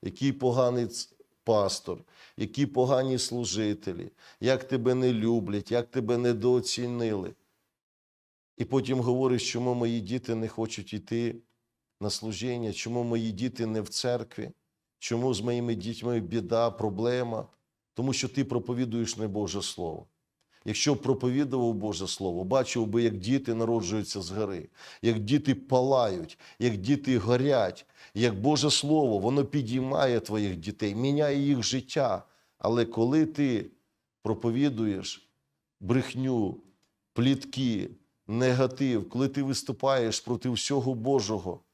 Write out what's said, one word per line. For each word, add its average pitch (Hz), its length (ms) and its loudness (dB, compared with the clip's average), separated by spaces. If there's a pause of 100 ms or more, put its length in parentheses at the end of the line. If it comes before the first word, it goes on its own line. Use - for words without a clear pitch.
який 135 300 -2
поганий 123 540 2
ц-, - 220 -8 (360)
пастор, 98 600 0 (320)
які 117 300 -2
погані 131 520 2
служителі, 104 920 -4 (300)
як 127 240 2
тебе 127 300 2
не 127 180 4
люблять, 107 580 0
як 120 200 0
тебе 120 280 0
недооцінили. 120 1160 0 (1200)
І 123 80 -2
потім 131 360 0
говориш, 127 520 2
чому 123 220 0
мої 117 260 0
діти 113 340 -4
не 110 140 -4
хочуть 107 440 -6
йти 117 440 -4 (640)
на 101 100 -4
служіння, 110 640 -4
чому 120 320 -4
мої 113 280 -2
діти 117 340 -4
не 110 140 -2
в 104 80 -6
церкві, 117 600 -4 (480)
чому 120 360 0
з 98 60 -4
моїми 120 340 0
дітьми 113 460 -4
біда, 113 500 0
проблема, 113 760 -2 (480)
тому 131 180 -2
що 123 160 -2
ти 139 160 0
проповідуєш 120 720 -2
не 107 120 -4
Боже 98 340 -4
Слово. 80 440 -8 (580)
Якщо 107 300 2
б 131 80 -8
проповідував 127 720 2
Боже 95 340 -4
Слово, 92 360 -2
бачив 120 420 2
би, 113 160 2
як 110 140 2
діти 120 380 0
народжуються 110 680 0
згори, 95 460 -6 (340)
як 113 160 2
діти 135 360 2
палають, 123 840 0 (200)
як 117 180 2
діти 131 420 2
горять, 120 680 2 (280)
як 107 260 2
Боже 143 300 4
Слово, 143 480 2
воно 127 260 2
підіймає 131 760 2
твоїх 104 360 -2
дітей, 101 380 -4
міняє 143 440 2
їх 139 240 2
життя. 127 600 0 (360)
Але 117 260 2
коли 123 420 2
ти 143 440 -2 (520)
проповідуєш 110 1080 0 (520)
брехню, 123 800 0 (520)
плітки, 127 760 0 (360)
негатив, 127 840 2
коли 135 200 0
ти 139 140 -2
виступаєш 131 800 0
проти 123 300 -2
всього 127 440 0
Божого 110 640 0 (140)